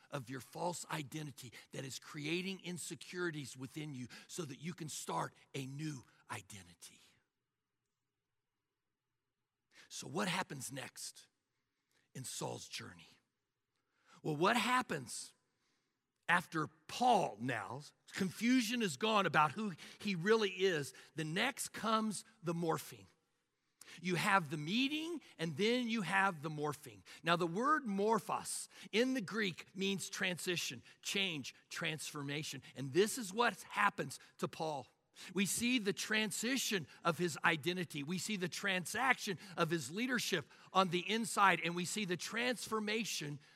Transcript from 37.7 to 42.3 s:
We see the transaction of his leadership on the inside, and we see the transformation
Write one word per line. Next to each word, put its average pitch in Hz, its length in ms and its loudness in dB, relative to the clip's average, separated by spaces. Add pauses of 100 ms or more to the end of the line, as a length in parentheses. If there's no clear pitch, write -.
We 170 160 -2
see 208 180 -2
the 180 100 0
transaction 196 920 0 (180)
of 170 140 4
his 160 180 0
leadership 208 560 0 (260)
on 185 180 6
the 175 200 0
inside, 202 560 6
and 170 100 0
we 180 100 -2
see 214 200 -2
the 180 100 0
transformation 214 1200 -2 (160)